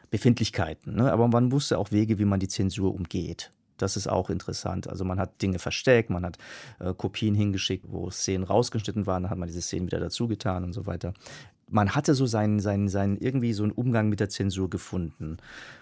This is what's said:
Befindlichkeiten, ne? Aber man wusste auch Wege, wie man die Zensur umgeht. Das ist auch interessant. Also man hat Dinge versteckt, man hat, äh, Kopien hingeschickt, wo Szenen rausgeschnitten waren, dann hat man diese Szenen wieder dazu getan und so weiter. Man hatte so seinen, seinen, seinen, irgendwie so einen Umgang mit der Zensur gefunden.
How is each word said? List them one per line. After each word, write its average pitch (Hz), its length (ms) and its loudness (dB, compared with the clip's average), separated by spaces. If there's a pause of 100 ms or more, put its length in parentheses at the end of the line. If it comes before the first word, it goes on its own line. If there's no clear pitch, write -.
Befindlichkeiten, 104 880 0
ne? 113 180 4
Aber 117 140 6
man 120 240 4
wusste 139 260 2
auch 98 140 -4
Wege, 107 280 4
wie 104 60 2
man 98 140 4
die 95 80 0
Zensur 95 460 0
umgeht. 85 580 -6 (260)
Das 98 180 0
ist 101 120 -4
auch 95 240 0
interessant. 92 580 -4
Also 92 160 -6
man 92 140 0
hat - 220 -4
Dinge 92 180 0
versteckt, - 500 2
man 90 160 -2
hat, 87 120 -8 (420)
äh, 92 160 -2
Kopien 104 400 0
hingeschickt, 98 520 0
wo 92 220 -6
Szenen 92 340 -2
rausgeschnitten 104 640 2
waren, 92 180 0
dann 92 60 -4
hat 90 80 -4
man 87 100 -4
diese 85 140 -8
Szenen 90 240 -4
wieder 85 140 -2
dazu 87 280 -4
getan 95 360 -4
und 87 100 -6
so 98 140 -8
weiter. 90 260 -6 (560)
Man 101 260 4
hatte 147 200 4
so 131 100 2
seinen, 107 360 2
seinen, 101 260 2
seinen, 98 300 2
irgendwie 123 360 0
so 104 100 0
einen 107 100 2
Umgang 117 360 2
mit 101 120 2
der 101 80 2
Zensur 95 400 0
gefunden. 80 680 -6 (440)